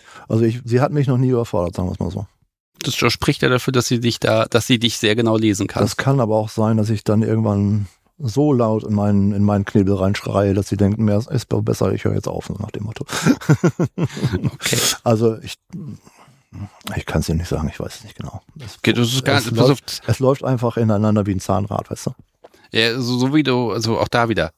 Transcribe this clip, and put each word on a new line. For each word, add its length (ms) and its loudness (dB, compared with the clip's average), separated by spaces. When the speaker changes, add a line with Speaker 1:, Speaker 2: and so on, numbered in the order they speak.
Speaker 1:
also 160 2
ich, 220 0
sie 160 2
hat 100 2
mich 160 0
noch 120 2
nie 100 2
überfordert, 460 -2
sagen 140 -4
wir's 100 -6
mal 120 -4
so. 140 -8
Speaker 2:
Das 140 -4
spricht 460 0
ja 80 2
dafür, 240 0
dass 140 2
sie 120 0
dich 220 -2
da, 240 2
dass 200 2
sie 140 2
dich 200 -2
sehr 140 2
genau 220 2
lesen 320 2
kann. 160 -2
Speaker 1:
Das 140 0
kann 240 2
aber 160 2
auch 100 0
sein, 300 2
dass 120 2
ich 140 -2
dann 200 2
irgendwann 640 2
so 340 0
laut 320 2
in 80 -2
meinen, 400 2
in 100 0
meinen 220 2
Knebel 300 2
reinschreie, 580 2
dass 160 -2
sie 80 -2
denkt, 200 2
mehr 200 2
ist 200 -4
be-, 120 0
besser, 300 0
ich 140 -2
höre 80 0
jetzt 160 -4
auf, 160 -8
so 120 -8
nach 140 -10
dem 120 -8
Motto. 260 -10
<laughs> 880 0
Speaker 2:
Okay. 800 -2
Speaker 1:
Also 380 2
ich, 140 -14
ich 100 -6
kann's 220 -2
dir 80 0
nicht 140 -4
sagen, 200 -4
ich 100 -10
weiß 180 -10
es 60 -20
nicht 120 -20
genau. 260 -14
Es 180 -16
Speaker 2:
Okay, 160 0
das 200 0
ist 120 -4
gar 140 2
Speaker 1:
es 60 -4
Speaker 2:
nicht, 120 -4
pass 100 6
Speaker 1:
läuft, 360 0
Speaker 2:
auf. 60 -2
Speaker 1:
es 100 0
läuft 240 2
einfach 340 -2
ineinander 480 2
wie 100 0
ein 40 -4
Zahnrad, 520 -2
weißt 160 -10
du? 40 -2
Speaker 2:
Ja, 280 0
so, 180 0
so 160 0
wie 100 4
du, 280 0
also 280 -2
auch 80 0
da 220 0
wieder, 280 -2